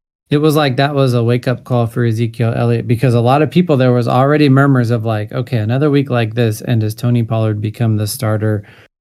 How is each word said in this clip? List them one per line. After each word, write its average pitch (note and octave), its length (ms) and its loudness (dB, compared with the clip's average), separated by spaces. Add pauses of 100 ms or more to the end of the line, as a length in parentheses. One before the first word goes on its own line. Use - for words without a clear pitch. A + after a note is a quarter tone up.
(320)
it D3 60 2
was D3 180 2
like C#3+ 220 2
that C#3+ 180 0
was C3+ 180 2
a A#2+ 100 2
wake-up A#2+ 420 -2
call A#2+ 200 0
for A#2+ 180 -4
Ezekiel A#2 520 -2
Elliott, A#2+ 320 0
because A#2 260 0
a A#2+ 80 2
lot C3 220 2
of D3 80 -2
people, E3+ 260 2
there B2+ 160 4
was A#2+ 140 0
already C#3 420 2
murmurs C3+ 400 4
of, A2+ 160 -2
like, G#2+ 260 -4
"Okay, B2+ 280 -4
another C3 320 0
week C#3+ 180 0
like A#2 240 -2
this, A2 280 -2
and A2+ 200 0
does G#2+ 140 -4
Tony A#2+ 260 0
Pollard A2 400 -2
become G#2+ 360 -2
the G#2 100 -2
starter, G#2+ 580 -4 (360)